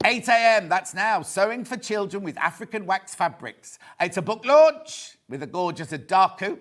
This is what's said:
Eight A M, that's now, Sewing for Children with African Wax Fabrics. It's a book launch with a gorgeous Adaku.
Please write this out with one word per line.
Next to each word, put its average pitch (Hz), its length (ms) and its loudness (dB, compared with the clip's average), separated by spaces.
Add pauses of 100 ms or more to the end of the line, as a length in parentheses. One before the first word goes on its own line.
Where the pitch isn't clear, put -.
Eight 233 240 0
A 233 300 4
M, 190 100 0
that's 185 260 -2
now, 202 280 -2
Sewing 214 420 -2
for 247 140 -8
Children 202 460 -6
with 160 140 -8
African 196 480 -6
Wax 185 300 -4
Fabrics. 131 640 -8 (220)
It's 175 160 -2
a 190 40 -4
book 214 220 -4
launch 302 760 4 (120)
with 131 140 -10
a 147 40 -10
gorgeous 160 440 -6
Adaku. 185 680 0